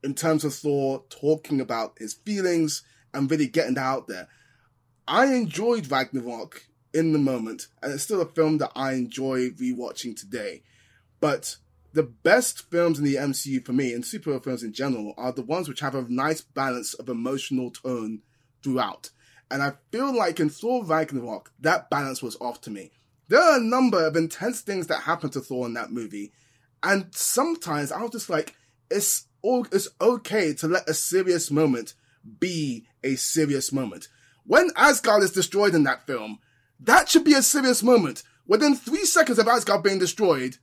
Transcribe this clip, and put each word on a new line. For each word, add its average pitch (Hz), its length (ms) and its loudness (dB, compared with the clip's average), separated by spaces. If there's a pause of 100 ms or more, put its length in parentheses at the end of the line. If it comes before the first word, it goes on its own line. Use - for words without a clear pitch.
in 135 100 -4
terms 156 300 0
of 143 100 -2
Thor 139 540 -2
talking 151 540 -2
about 113 360 -4
his 110 140 -10
feelings 175 720 -2 (320)
and 139 160 -2
really 151 180 2
getting 131 300 0
out 131 280 -2
there. 92 220 -12 (800)
I 233 240 4
enjoyed 214 580 0
Ragnarok 123 760 -6 (260)
in 160 220 2
the 151 40 4
moment, 127 500 -2 (140)
and 143 120 -6
it's 139 80 -6
still 202 180 -2
a 165 60 0
film 156 320 2
that 147 180 -2
I 135 160 -2
enjoy 127 600 -2
rewatching 123 600 -6
today. 98 480 -10 (580)
But - 360 -2 (380)
the 156 80 4
best 175 680 0
films 170 280 2
in 147 60 -2
the 139 120 2
M 139 160 -2
C 139 200 -6
U 127 80 -2
for 123 120 -8
me, 127 220 0
and 120 100 -8
superhero - 400 -6
films 123 180 -6
in 107 120 -10
general, 123 420 -4
are 127 160 -4
the 127 100 -8
ones 151 260 -4
which 131 120 -10
have 139 140 -4
a 135 80 -4
nice 135 400 -2
balance 127 520 -6
of - 140 -12
emotional 127 640 -4
tone 110 500 -8 (420)
throughout. 127 460 -4 (420)
And 139 120 -2
I 180 100 0 (180)
feel 262 240 -2
like 196 240 0
in 151 120 2
Thor 233 340 -4
Ragnarok, 143 680 -4 (100)
that 165 280 0
balance 139 340 -4
was 113 200 -10
off 120 180 -8
to 113 100 -16
me. 98 200 -14 (380)
There 262 120 6
are 311 180 6
a 233 60 0
number 226 420 2
of 156 100 0
intense 170 440 -2
things 190 280 -6
that - 160 -2
happen 160 260 -2
to 135 100 -8
Thor 123 260 -6
in 117 80 -6
that 120 160 -8
movie, 104 400 -10 (520)
and 190 320 0
sometimes 208 760 -2
I - 120 -6
was 233 80 -6
just - 200 -10
like, 156 240 -2 (360)
it's - 340 0 (160)
all, 240 320 2
it's 190 160 0 (120)
okay 214 540 2
to 160 140 -4
let 180 220 0
a 160 40 0
serious 180 560 0
moment 143 440 2 (440)
be 151 480 -4 (160)
a 135 140 0
serious 143 560 -2
moment. 117 360 -6 (360)
When 339 320 4
Asgard 220 460 6
is 185 100 2
destroyed 190 420 2
in 151 100 6
that 131 220 -2
film, 110 320 -6 (420)
that 311 280 6
should 285 160 6
be 302 100 8
a 269 80 6
serious 254 400 2
moment. 214 400 4 (240)
Within 285 300 4
three 349 300 -4
seconds 262 320 4
of 220 100 4
Asgard 226 340 2
being 196 160 2
destroyed 165 640 0